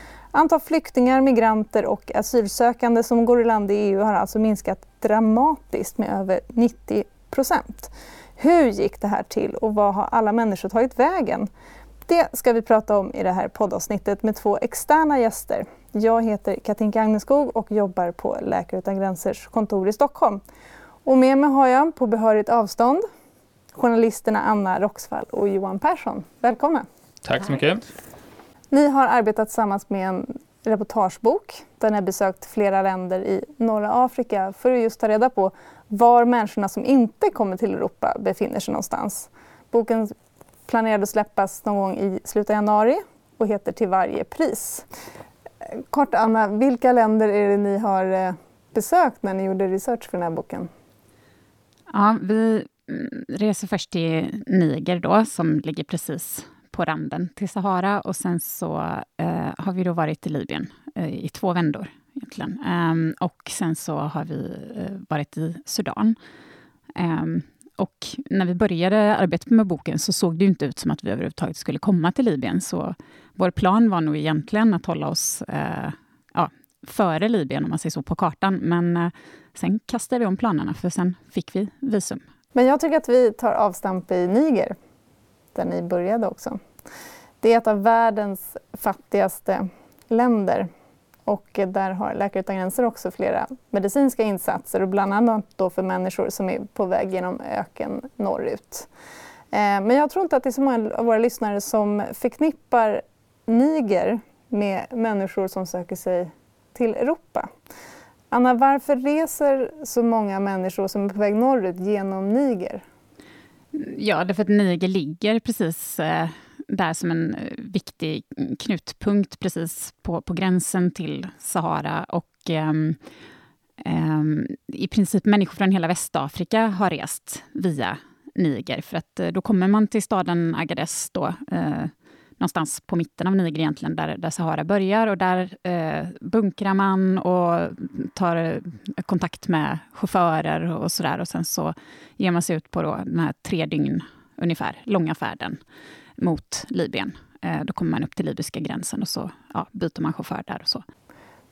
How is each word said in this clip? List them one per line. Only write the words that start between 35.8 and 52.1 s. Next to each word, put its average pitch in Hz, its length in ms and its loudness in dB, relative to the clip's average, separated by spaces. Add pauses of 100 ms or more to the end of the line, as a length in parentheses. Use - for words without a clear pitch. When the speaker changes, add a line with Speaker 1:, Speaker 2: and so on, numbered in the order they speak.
Speaker 1:
var 240 380 8
människorna 214 440 2
som - 160 -6
inte 262 460 4
kommer 190 260 -2
till 190 180 -2
Europa - 460 -2
befinner - 400 -2
sig - 120 -4
någonstans. - 580 -6 (400)
Boken 226 380 0 (580)
planerade 220 360 2
att 208 60 0
släppas - 560 -2
någon 208 120 0
gång 196 200 0
i 196 280 -2
slutet 208 260 -2
av 214 40 4
januari 214 420 4 (420)
och 220 80 0
heter 196 260 -2
Till 196 160 -2
varje 185 360 0
pris. - 600 -4 (1040)
Kort, - 240 2
Anna, 220 340 4
vilka 247 440 2
länder 220 360 4
är 208 200 2
det 202 80 4
ni 202 220 0
har, 190 280 0
eh, 185 280 0 (400)
besökt 311 480 2
när 196 120 -4
ni 190 100 -2
gjorde 190 240 0
research 196 420 -4
för 180 80 -4
den 175 40 -4
här 170 80 -2
boken? 165 380 -8 (1200)
Speaker 3:
Ja, 214 300 4